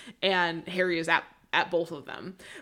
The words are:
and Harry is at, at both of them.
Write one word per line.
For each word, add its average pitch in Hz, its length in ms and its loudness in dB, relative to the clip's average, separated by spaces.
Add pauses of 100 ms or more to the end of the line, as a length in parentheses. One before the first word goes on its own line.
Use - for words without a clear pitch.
(220)
and 175 440 0
Harry 180 320 0
is 165 120 -2
at, 160 140 6 (280)
at 175 180 2
both 165 220 0
of 143 140 -10
them. 185 300 -10 (260)